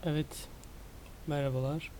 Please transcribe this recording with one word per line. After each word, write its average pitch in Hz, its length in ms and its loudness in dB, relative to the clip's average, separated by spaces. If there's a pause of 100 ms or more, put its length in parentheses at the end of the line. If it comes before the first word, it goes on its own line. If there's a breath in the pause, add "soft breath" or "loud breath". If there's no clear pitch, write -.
Evet, 151 440 2 (760)
merhabalar. 139 720 2